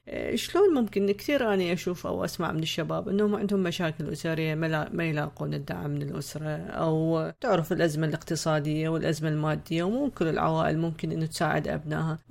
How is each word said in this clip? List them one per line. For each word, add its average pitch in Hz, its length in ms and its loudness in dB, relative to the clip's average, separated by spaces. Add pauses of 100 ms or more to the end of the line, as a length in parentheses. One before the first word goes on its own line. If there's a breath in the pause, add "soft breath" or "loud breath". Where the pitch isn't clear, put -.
إيه، - 280 -4
شلون 349 380 4
ممكن 202 380 2
كثير 233 420 2
أنا 180 200 2
أشوف 180 340 -4
أو - 180 -2
أسمع 165 260 -2
من 156 80 -2
الشباب 160 500 -2
أنهم 208 260 2
عندهم 196 280 2
مشاكل 160 460 -2
أسرية، 160 460 -2
ما 160 100 0
لا... 156 280 0
ما 175 100 0
يلاقون 151 500 -2
الدعم 151 360 -6
من 147 120 -2
الأسرة، 151 560 -6
أو 160 720 0 (120)
تعرف 180 300 2
الأزمة 160 360 2
الاقتصادية 156 800 0
والأزمة 160 400 0
المادية، 151 540 0
ومو 240 280 0
كل - 160 0
العوائل 160 520 2
ممكن 165 320 -2
أنه 160 140 0
تساعد 156 420 0
أبنائها. 156 520 -2 (120)